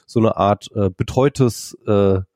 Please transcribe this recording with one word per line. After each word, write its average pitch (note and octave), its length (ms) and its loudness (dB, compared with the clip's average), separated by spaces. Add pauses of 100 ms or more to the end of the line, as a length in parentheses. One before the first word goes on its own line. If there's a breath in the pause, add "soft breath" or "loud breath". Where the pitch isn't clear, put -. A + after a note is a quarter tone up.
so - 120 -2
eine A2 160 2
Art, G2+ 380 0
äh, G2+ 160 -2
betreutes, - 960 -2
äh, G2 360 2 (140)